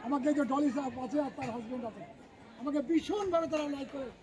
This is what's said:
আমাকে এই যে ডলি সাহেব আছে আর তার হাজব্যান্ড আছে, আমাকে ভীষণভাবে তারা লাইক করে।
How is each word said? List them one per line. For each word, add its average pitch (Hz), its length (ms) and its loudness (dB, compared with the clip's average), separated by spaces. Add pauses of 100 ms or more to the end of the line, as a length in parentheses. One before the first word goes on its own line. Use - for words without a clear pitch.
আমাকে 262 260 2
এই 294 60 6
যে 285 100 4
ডলি 277 240 4
সাহেব 254 340 -2
আছে 269 180 0
আর 277 160 0
তার 262 140 -4
হাজব্যান্ড 240 340 -6
আছে, 202 180 -10 (560)
আমাকে 285 220 0
ভীষণভাবে 330 680 2
তারা 302 160 0
লাইক 277 300 -4
করে। 269 160 -6 (140)